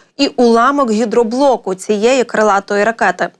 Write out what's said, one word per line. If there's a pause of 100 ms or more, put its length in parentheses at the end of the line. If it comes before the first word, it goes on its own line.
(180)
і
уламок
гідроблоку
цієї
крилатої
ракети, (100)